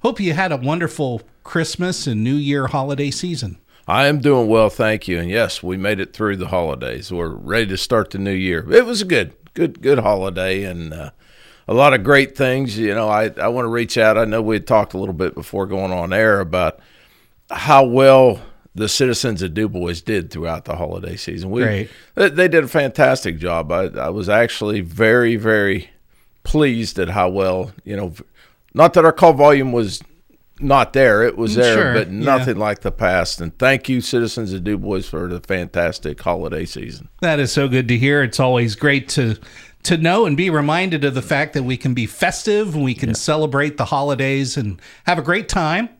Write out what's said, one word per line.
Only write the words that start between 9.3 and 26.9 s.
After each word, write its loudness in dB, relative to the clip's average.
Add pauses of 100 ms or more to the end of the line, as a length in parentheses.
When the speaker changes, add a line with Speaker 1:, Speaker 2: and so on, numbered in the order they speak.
Speaker 2:
good, -4
good 2
holiday, -2
and, -10
uh, -14 (560)
a -2
lot 6
of 0
great 4
things. -2
You 0
know, -2
I, 0
I 0
wanna -2
reach -2
out. 6
I 2
know -2
we 0
had -4
talked 2
a -4
little -4
bit -2
before -6
going -4
on -4
air 4
about -2 (720)
how 6
well 6 (360)
the -2
citizens -2
of -6
Du -2
Bois -4 (100)
did -4
throughout -8
the -8
holiday -8
season. -10
We -2
Speaker 1:
Great. -2 (240)
Speaker 2:
they, 4
they 4
did 4
a -4
fantastic 0
job. -4
I, -2
I -6
was -6
actually 0
very, 2
very 0 (540)
pleased 0